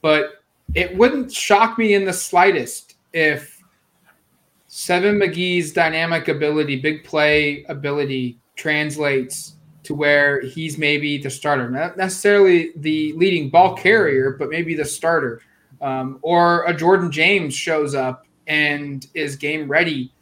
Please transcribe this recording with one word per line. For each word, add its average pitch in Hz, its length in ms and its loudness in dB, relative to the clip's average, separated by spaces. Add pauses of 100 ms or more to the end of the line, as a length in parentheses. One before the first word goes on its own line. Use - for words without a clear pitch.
But 151 400 0 (320)
it 180 220 -2
wouldn't 262 360 2
shock 220 460 2
me 214 160 2
in 196 100 2
the 190 80 -2
slightest 180 840 0 (160)
if 156 500 -2 (1040)
Seven 196 520 0
McGee's 175 540 0
dynamic 165 560 0
ability, 147 520 0
big 151 240 -4
play 151 640 2
ability 139 720 -4 (180)
translates 147 1000 -4 (300)
to 147 100 -6
where 143 480 2
he's 143 340 -8
maybe 147 400 0
the 139 140 -6
starter. 131 400 -2
Not 156 260 -6
necessarily 190 800 4
the 156 380 -4
leading 165 340 0
ball 175 260 6
carrier, 151 640 2
but 156 120 -4
maybe 165 240 -4
the 151 100 -2
starter. 147 560 -2 (400)
Um, 131 400 -6
or 175 440 2
a 170 120 -2
Jordan 175 340 2
James 160 440 0
shows 151 400 -2
up 131 320 -4 (200)
and 147 680 -4
is 147 220 -6
game 151 300 -6
ready 143 560 -2